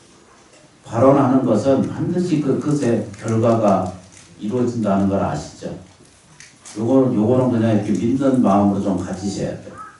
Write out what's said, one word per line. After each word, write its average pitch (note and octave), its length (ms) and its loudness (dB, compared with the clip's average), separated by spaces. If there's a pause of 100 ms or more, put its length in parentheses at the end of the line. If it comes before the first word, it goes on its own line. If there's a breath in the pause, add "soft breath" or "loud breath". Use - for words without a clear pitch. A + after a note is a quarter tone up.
(840)
발언하는 C3 580 4
것은 A#2+ 460 0
반드시 D#3+ 500 -2
그 C3 200 -2
끝에 B2+ 580 -2
결과가 A2 760 0 (480)
이루어진다는 G#2+ 680 -2
걸 G2 100 0
아시죠? - 560 -8 (1000)
요거, B2 360 2
요거는 A#2+ 380 2
그냥 A2+ 240 2
이렇게 G2+ 160 0
믿는 B2+ 500 2
마음으로 G2+ 400 2
좀 F#2+ 180 -2
가지셔야 F2+ 500 -6 (140)
돼요. - 100 -18 (260)